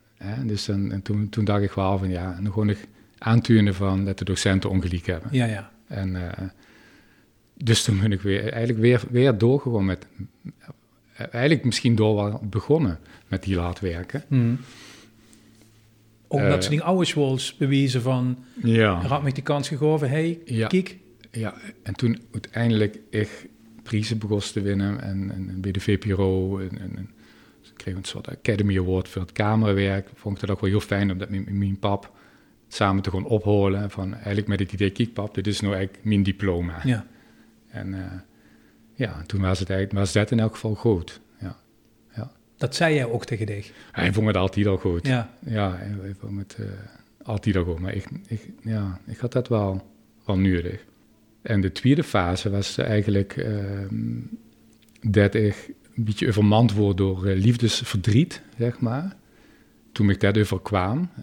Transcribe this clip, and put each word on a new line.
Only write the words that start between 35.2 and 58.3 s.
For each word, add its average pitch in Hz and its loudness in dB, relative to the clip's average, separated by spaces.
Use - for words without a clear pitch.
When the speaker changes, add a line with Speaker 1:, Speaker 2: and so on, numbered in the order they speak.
Speaker 1:
dit 95 -4
is 104 -2
nou 101 0
eigenlijk 95 -4
mijn 104 4
diploma. 87 -2
Speaker 2:
Ja. 120 0
Speaker 1:
En, 98 -8
eh, 95 -8
ja, 82 -6
toen 98 -4
was 92 2
het 92 -4
eigenlijk, 98 -2
was 101 0
dat 104 2
in 113 2
elk 110 0
geval 110 -4
goed. 98 0
Ja. - -12
Ja. 110 -10
Speaker 2:
Dat - -4
zei 160 2
jij 135 0
ook 113 -4
tegen 107 -4
dich? 104 -8
Speaker 1:
Hij - 0
vond 110 2
het 101 2
altijd 98 2
al 98 2
goed. 90 -2
Speaker 2:
Ja. 123 0
Speaker 1:
Ja, 101 -2
hij, 101 -10
hij 98 -10
vond 101 -10
het, - -12
eh, 104 -8
altijd 104 -2
al 90 2
goed. 82 -4
Maar 87 -6
ik, 98 -6
ik, - -10
ja, 104 -4
ik 113 -12
had 120 -6
dat 123 -2
wel, 98 -2
wel 98 2
nodig. 92 0
En 104 0
de 95 0
tweede 143 2
fase 92 0
was 101 -2
eigenlijk, 101 0
ehm, 101 -6
dat 101 4
ik 107 0
een 117 -2
beetje 107 0
overmand 104 6
word 101 2
door, 95 0
eh, 95 2
liefdesverdriet, 113 2